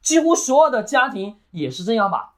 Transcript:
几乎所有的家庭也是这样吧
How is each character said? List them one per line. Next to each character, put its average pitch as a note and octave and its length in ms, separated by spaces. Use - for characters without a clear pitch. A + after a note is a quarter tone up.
几 D#4+ 180
乎 E4 140
所 C#4+ 320
有 C#4+ 60
的 A#3 100
家 C4+ 260
庭 G#3 320
也 D3 180
是 F3+ 140
这 A3 100
样 G3+ 160
吧 - 280